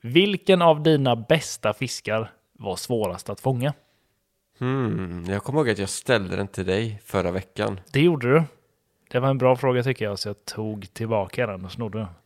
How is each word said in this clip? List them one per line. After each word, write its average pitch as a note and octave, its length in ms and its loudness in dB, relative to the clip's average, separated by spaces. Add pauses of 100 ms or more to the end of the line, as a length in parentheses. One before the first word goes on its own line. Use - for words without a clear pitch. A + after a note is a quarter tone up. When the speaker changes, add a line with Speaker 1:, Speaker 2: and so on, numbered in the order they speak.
Speaker 1:
Vilken F3+ 600 4
av D#3 220 6
dina C#3 320 4
bästa A#2 580 -2
fiskar A2 580 -4 (280)
var F#2+ 160 -6
svårast G#2 540 -4
att G2+ 100 -8
fånga? C3+ 340 0 (880)
Speaker 2:
Hmm, G#2+ 720 -4
jag G2+ 140 -2
kommer C#3+ 160 -2
ihåg C3 100 2
att G2+ 80 0
jag G2 120 -4
ställde F#2+ 460 0
den G2 120 -2
till F#2+ 180 -6
dig G#2 400 -2
förra F#2 260 0
veckan. G2 480 -4 (140)
Speaker 1:
Det C3+ 80 2
gjorde C#3 320 4
du. E3 100 6 (680)
Det B2+ 80 0
var C3+ 100 2
en C3+ 80 0
bra B2+ 180 6
fråga, B2 280 2
tycker B2 220 -2
jag, G2+ 140 -6
så G#2 100 -6
jag - 160 -12
tog G#2+ 480 -8
tillbaka A2 540 -2
den F#2 180 -8
och F2+ 60 -12
snodde G#2+ 260 -6
den. G#2+ 100 -4 (180)